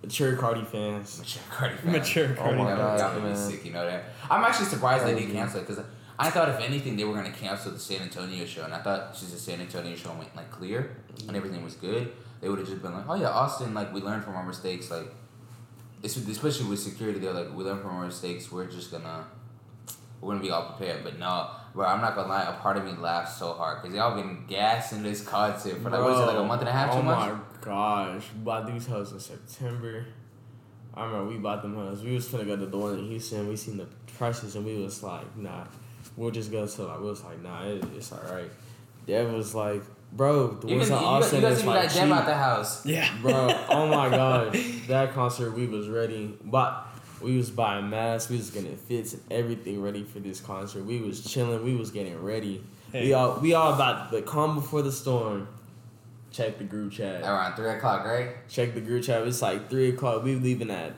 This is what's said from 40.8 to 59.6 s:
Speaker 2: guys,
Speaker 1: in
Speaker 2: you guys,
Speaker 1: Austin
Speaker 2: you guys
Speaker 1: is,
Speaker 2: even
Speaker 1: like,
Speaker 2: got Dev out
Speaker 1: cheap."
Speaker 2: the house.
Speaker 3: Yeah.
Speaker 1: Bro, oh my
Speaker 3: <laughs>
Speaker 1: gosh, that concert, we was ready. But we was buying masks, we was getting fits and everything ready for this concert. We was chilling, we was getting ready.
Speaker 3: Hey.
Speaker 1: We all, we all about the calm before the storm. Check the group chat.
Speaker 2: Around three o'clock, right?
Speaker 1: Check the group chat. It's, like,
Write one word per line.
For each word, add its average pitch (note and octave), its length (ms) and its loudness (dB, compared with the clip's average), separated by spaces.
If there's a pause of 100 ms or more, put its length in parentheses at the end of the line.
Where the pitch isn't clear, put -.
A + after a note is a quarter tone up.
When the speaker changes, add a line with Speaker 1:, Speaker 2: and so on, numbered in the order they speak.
Speaker 2:
guys, C3 100 6
Speaker 1:
in - 40 2
Speaker 2:
you A2+ 80 4
guys, C#3 120 8
Speaker 1:
Austin D3+ 180 6
Speaker 2:
you - 60 -
guys - 100 8
Speaker 1:
is, - 60 4
Speaker 2:
even F#3+ 100 4
Speaker 1:
like, F#3 100 8
Speaker 2:
got E3 100 2
Dev F3+ 180 8
out F3 80 8
Speaker 1:
cheap." D#3+ 80 4
Speaker 2:
the D3+ 80 6
house. A#2+ 500 2
Speaker 3:
Yeah. D#3 240 4 (120)
Speaker 1:
Bro, C3 480 6
oh D3+ 180 8
my D3 220 6
Speaker 3:
<laughs> C3 120 6
Speaker 1:
gosh, B2 360 6 (300)
that C3 260 4
concert, B2 420 2
we B2 100 0
was G#2+ 240 -2
ready. A2 540 -2
But B2 420 2 (360)
we B2+ 160 2
was A2+ 120 2
buying G#2 400 2
masks, A2+ 400 0
we B2 80 0
was G#2 140 -4
getting F2 260 -6
fits A2+ 360 -4
and - 180 -12
everything A2+ 500 -2
ready G#2 220 -4
for G2+ 160 -12
this F#2+ 200 -8
concert. G2 460 -8
We A#2 160 -2
was G#2+ 240 -6
chilling, A#2 400 0
we B2+ 100 2
was G#2+ 160 -2
getting F#2 320 -6
ready. G#2 400 -2 (300)
Speaker 3:
Hey. B2+ 140 2
Speaker 1:
We C#3 60 8
all, B2+ 260 4
we D#3+ 140 6
all D#3+ 200 8
about C3 380 2
the A2 100 2
calm D3+ 340 2
before D3 280 0
the C#3 80 0
storm. A2+ 560 0 (840)
Check A2 260 -2
the G#2+ 60 -8
group G2+ 300 -6
chat. F#2+ 300 -4
Speaker 2:
Around F#2 320 2
three A2 140 -2
o'clock, A2 360 0
right? B2 240 0 (200)
Speaker 1:
Check A#2+ 240 0
the A#2 80 -4
group A#2+ 220 0
chat. A#2 240 2
It's, B2 140 0
like, G#2 280 0